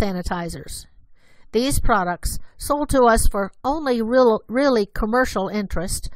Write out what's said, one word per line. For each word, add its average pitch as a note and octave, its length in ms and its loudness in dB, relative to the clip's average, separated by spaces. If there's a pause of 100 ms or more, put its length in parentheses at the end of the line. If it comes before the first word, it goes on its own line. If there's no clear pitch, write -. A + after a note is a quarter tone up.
sanitizers. F3+ 880 -4 (640)
These B3 260 0
products, F3+ 640 0 (160)
sold D4 320 -2
to C4 160 4
us A3+ 240 6
for G3 240 0 (100)
only C4 400 -2
real, A#3 460 4
really A#3+ 380 2
commercial A3+ 600 -2
interest, - 680 -6